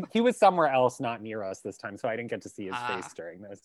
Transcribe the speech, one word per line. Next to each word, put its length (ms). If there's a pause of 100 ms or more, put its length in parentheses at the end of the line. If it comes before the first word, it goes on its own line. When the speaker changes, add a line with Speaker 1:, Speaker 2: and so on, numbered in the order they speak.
(140)
Speaker 1:
he 80
was 160
somewhere 320
else, 320
not 200
near 220
us 160
this 180
time, 200
so 100
I 80
didn't 140
get 140
to 60
see 180
his 100
Speaker 2:
Ah. 240
Speaker 1:
face 120
during 280
this, 240